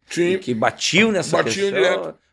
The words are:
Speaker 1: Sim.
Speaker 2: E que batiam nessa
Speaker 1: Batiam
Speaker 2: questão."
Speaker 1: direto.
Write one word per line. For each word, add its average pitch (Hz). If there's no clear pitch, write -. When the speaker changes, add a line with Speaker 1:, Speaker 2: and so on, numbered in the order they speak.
Speaker 1:
Sim. 175
Speaker 2:
E 190
que 123
batiam 156
nessa 165
Speaker 1:
Batiam 196
Speaker 2:
questão." 190
Speaker 1:
direto. 165